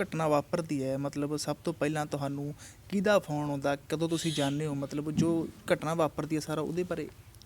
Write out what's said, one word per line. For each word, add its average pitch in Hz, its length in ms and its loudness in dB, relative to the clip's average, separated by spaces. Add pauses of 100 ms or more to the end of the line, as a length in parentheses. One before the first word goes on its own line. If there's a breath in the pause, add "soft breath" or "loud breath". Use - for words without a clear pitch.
ਘਟਨਾ 160 260 0
ਵਾਪਰਦੀ 151 540 2
ਹੈ, 135 140 0
ਮਤਲਬ 143 400 -2
ਸਭ 147 280 -2
ਤੋਂ 170 80 0
ਪਹਿਲਾਂ 151 340 0
ਤੁਹਾਨੂੰ 143 480 -4 (340 loud breath)
ਕਿਹਦਾ 202 300 4
ਫੋਨ 147 320 0
ਆਉਂਦਾ, 143 260 0 (120)
ਕਦੋਂ 160 200 0
ਤੁਸੀਂ 165 240 0
ਜਾਣਦੇ 147 340 0
ਹੋ, 143 80 -2
ਮਤਲਬ 143 360 -4
ਜੋ 165 380 2 (240)
ਘਟਨਾ 156 220 0
ਵਾਪਰਦੀ 156 420 0
ਹੈ 151 40 2
ਸਾਰਾ 156 200 -2
ਉਹਦੇ 156 220 -2
ਬਾਰੇ? 165 260 -4 (380)